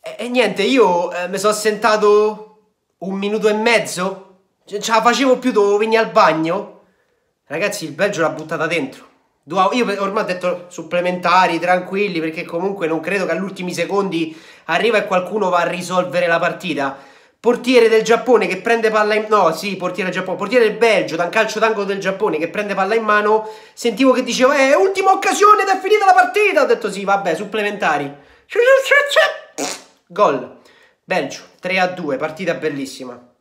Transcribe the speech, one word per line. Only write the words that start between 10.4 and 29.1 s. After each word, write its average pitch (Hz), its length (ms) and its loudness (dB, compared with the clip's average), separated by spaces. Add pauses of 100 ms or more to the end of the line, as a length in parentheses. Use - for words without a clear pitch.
supplementari, 175 920 0
tranquilli, 180 600 -2
perché 160 240 -8
comunque 170 420 -6
non 160 140 -2
credo 185 260 -4
che 160 60 -4
agli 170 80 -2
ultimi 185 340 -8
secondi 170 640 -4 (280)
arriva 196 320 0
e 202 80 0
qualcuno 190 440 -2
va 175 100 2
a 170 80 0
risolvere 175 600 -2
la 170 100 2
partita. 156 600 -4 (420)
Portiere 240 480 4
del 220 140 4
Giappone 226 440 2
che 185 120 -4
prende 226 320 0
palla 214 240 0
in, 214 160 -2
no, 190 240 4
sì, 196 240 -6
portiere 180 320 -4
del 175 100 -6
Giappone, 185 180 -6
portiere 220 300 2
del 196 80 -2
Belgio, 185 400 2
da 165 80 -2
un 175 60 -4
calcio 214 300 -2
d'angolo 208 260 0
del 196 140 -4
Giappone 190 380 -2
che 160 120 -4
prende 202 240 -6
palla 190 220 0
in 226 80 0
mano, 214 440 2 (260)
sentivo 247 380 2
che 247 120 2
diceva: 247 340 2
"Eh, 269 180 4
ultima 381 360 2
occasione 403 500 4
ed 392 80 0
è 381 100 2
finita 403 240 2
la 381 100 6
partita". 359 500 4
Ho - 20 2
detto: 220 260 0
"Sì, 196 140 -8
vabbè, 190 300 0
supplementari". 196 800 -4 (1900)